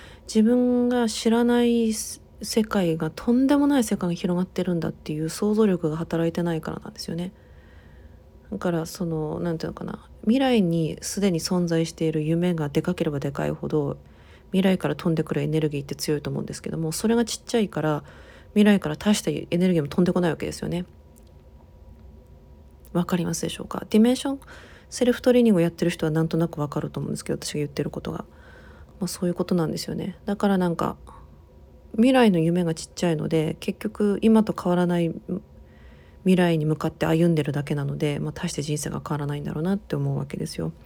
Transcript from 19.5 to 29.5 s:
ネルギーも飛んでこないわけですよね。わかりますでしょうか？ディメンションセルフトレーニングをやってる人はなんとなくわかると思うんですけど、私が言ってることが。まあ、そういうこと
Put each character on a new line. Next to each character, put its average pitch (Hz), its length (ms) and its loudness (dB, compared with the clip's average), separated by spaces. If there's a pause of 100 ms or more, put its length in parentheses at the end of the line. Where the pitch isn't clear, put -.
ネ 180 80 4
ル 185 80 4
ギ 165 60 4
ー - 20 0
も 143 60 -4
飛 - 120 0
ん 180 40 6
で 175 80 2
こ 180 80 2
な 175 80 2
い - 20 2
わ 143 60 -2
け - 100 -6
で - 60 -6
す - 80 -12
よ - 80 -4
ね。 175 180 -4 (2000)
わ 175 120 0
か 185 120 -2
り 170 100 -2
ま 170 80 -4
す - 80 -6
で 165 60 -4
し - 120 -10
ょ - 40 -10
う - 20 -12
か？ - 240 -8
デ 220 80 4
ィ - 20 8
メ 240 120 6
ン 262 40 0
シ 269 120 -6
ョ 269 60 -4
ン 277 60 -10 (480)
セ - 160 -2
ル 247 80 4
フ - 80 -4
ト 254 120 4
レ 247 80 6
ー - 20 6
ニ 233 80 6
ン 208 40 6
グ 175 40 6
を - 20 6
や 170 80 4
っ - 40 0
て 165 120 -4
る 170 60 2
人 - 160 -4
は 156 60 0
な 160 100 2
ん 160 60 0
と 170 80 0
な 165 100 2
く 160 140 -8
わ 147 80 -2
か 143 100 -6
る 151 120 -4
と 143 100 -8
思 147 80 -6
う - 20 -6
ん - 40 -4
で - 20 -6
す - 80 -14
け - 80 -4
ど、 139 100 -4
私 - 120 -8
が 147 40 -4
言 147 80 -2
っ - 20 -10
て 147 140 -4
る 151 80 -4
こ - 100 -8
と - 120 -8
が。 - 60 -8 (840)
ま 180 60 -2
あ、 - 20 -6
そ - 180 -4
う - 20 2
い 175 40 0
う - 20 -4
こ 175 100 -4
と 185 120 0